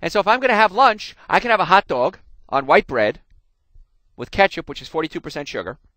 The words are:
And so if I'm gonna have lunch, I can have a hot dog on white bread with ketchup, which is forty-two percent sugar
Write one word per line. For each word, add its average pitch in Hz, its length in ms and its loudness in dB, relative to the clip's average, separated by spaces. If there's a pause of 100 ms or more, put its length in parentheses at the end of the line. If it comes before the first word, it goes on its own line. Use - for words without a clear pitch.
And 170 120 -8
so 214 80 0
if 185 60 -2
I'm 226 140 2
gonna 254 140 0
have 214 180 2
lunch, 220 440 0 (120)
I 180 120 2
can 233 100 -8
have 214 100 2
a 175 60 0
hot 190 200 4
dog 139 320 -2 (300)
on 135 180 -2
white 143 200 4
bread 110 340 -2 (960)
with 120 140 -14
ketchup, 190 380 -2
which 143 140 -14
is 131 60 -20
forty-two 160 320 -8
percent 147 280 -12
sugar 98 300 -10 (180)